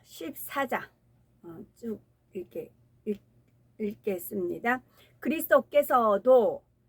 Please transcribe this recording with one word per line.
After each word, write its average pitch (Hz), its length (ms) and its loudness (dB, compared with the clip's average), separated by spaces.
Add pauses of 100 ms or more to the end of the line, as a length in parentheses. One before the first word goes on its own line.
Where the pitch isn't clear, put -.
십사 - 640 -8
장, - 160 -4 (600)
어, 170 220 -16 (100)
쭉 226 260 -10 (320)
이렇게 - 380 -12 (340)
읽-, 202 160 -6 (580)
읽겠습니다. 202 1040 -4 (360)
"그리스도께서도 254 1400 4 (260)